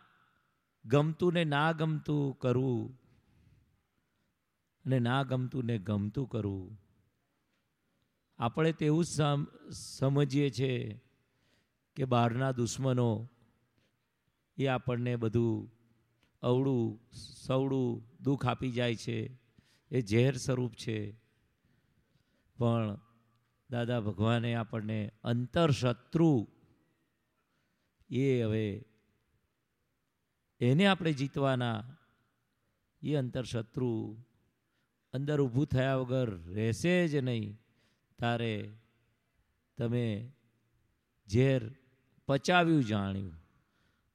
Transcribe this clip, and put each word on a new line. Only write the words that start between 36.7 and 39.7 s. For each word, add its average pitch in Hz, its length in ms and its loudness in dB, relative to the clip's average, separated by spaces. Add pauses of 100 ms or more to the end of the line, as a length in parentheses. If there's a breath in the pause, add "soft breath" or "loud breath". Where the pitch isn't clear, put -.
જ 147 80 0
નહીં. 113 420 -4 (600)
તારે 110 600 -4 (1000)